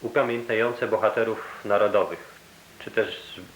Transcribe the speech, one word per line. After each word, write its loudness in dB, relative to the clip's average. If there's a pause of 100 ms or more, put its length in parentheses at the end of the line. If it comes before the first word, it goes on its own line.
upamiętniające 0
bohaterów 2 (220)
narodowych, 2 (680)
czy -10
też -4 (160)